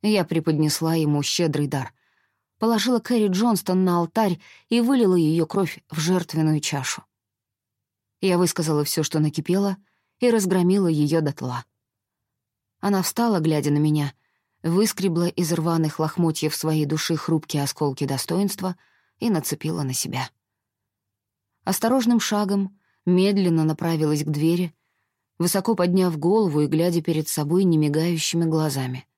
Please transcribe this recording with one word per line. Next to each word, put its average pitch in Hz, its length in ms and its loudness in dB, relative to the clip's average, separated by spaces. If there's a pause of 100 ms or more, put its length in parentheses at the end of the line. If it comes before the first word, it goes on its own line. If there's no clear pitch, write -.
Я 208 220 2
преподнесла 156 680 0
ему 147 280 2
щедрый 147 440 -2
дар. 139 260 -6 (640)
Положила 226 420 0
Кэрри 226 280 0
Джонстон 185 560 0
на 175 140 2
алтарь 175 420 0 (280)
и 233 120 2
вылила 233 340 4
её 165 320 2
кровь 190 340 -2 (100)
в 156 80 -8
жертвенную 156 640 0
чашу. - 420 -6 (1160)
Я 180 180 2
высказала 160 460 0
всё, 156 180 -4
что 151 160 -2
накипело, 180 580 0 (420)
и 247 120 2
разгромила 190 560 2
её 156 340 2
дотла. 127 440 -6 (1160)
Она 190 220 0
встала, 226 380 0
глядя 151 300 0
на 147 80 2
меня — 151 340 0 (500)
выскребла 175 680 0
из 170 240 -2
рваных 165 460 0
лохмотьев 156 560 -2
своей 156 300 -2
души 156 320 -4
хрупкие 151 460 -2
осколки 139 420 -4
достоинства 180 720 -4 (420)
и 233 120 -2
нацепила 156 520 -4
на 131 120 -4
себя. - 360 -6 (1300)
Осторожным 233 560 2
шагом 202 580 -2 (280)
медленно 180 580 2
направилась 156 600 0
к 147 40 -4
двери, 160 460 0 (640)
высоко 190 360 0
подняв 180 440 2
голову 175 420 2
и 151 60 2
глядя 165 360 0
перед 156 260 -2
собой 160 360 0
немигающими 160 800 2
глазами. 139 600 -2 (100)